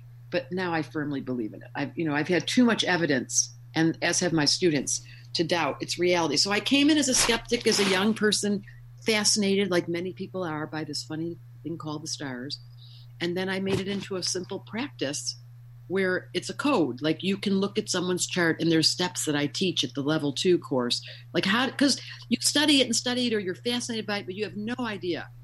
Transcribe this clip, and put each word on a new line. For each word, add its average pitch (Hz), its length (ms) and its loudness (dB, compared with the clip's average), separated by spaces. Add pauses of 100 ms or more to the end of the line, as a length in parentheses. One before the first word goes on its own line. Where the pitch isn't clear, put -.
(300)
But 175 220 -2
now 180 200 -2
I 160 120 0
firmly 147 380 -4
believe 120 340 -4
in - 80 -16
it. - 100 -18
I've, 139 240 -6
you 170 80 0
know, 147 80 0
I've 151 140 0
had 175 200 2
too - 160 6
much 226 200 4
evidence, 165 720 2 (180)
and 160 300 2
as 170 160 2
have 175 140 2
my 151 120 4
students, 151 560 2 (320)
to 175 100 0
doubt 156 380 0
its - 160 -4
reality. 175 400 2
So 196 140 2
I 208 80 2
came 285 320 4
in 302 80 6
as 262 100 2
a 247 60 2
skeptic, 233 500 2
as 220 140 4
a 196 100 4
young 190 240 4
person, 208 500 0 (400)
fascinated, 202 680 2
like 170 180 2
many 170 240 -4
people 185 300 -6
are, 156 240 -4
by 156 160 -6
this 147 200 -8
funny 165 360 -6 (240)
thing 160 160 -6
called 156 240 -8
the 156 40 -10
stars. 135 520 -8 (640)
And 175 140 -2
then 190 140 -2
I 190 100 -2
made 190 220 0
it 190 60 -6
into 202 280 -6
a 180 80 -4
simple 185 360 -4
practice - 760 -6 (520)
where 185 460 0
it's 180 160 -4
a 190 40 -8
code. 160 480 2
Like, 160 220 0
you 190 120 2
can 196 240 0
look 196 180 -2
at - 120 -2
someone's 180 380 0
chart, 165 340 2
and 165 100 2
there's 160 160 4
steps - 380 0
that 151 100 0
I 147 120 2
teach - 360 -2
at 127 100 -6
the 147 80 -4
level 147 300 0
two 180 260 4
course. 123 440 -2 (320)
Like, 170 120 2
how, 233 260 2
'cause - 280 2 (300)
you 233 100 2
study 294 400 4
it 254 60 4
and 226 100 0
study 247 320 0
it, 226 60 0
or 208 60 2
you're 180 160 -4
fascinated 240 500 -4
by 208 140 -2
it, 202 60 -8
but 185 100 -10
you 208 100 -4
have 185 100 -8
no 214 240 -4
idea 180 480 -4 (160)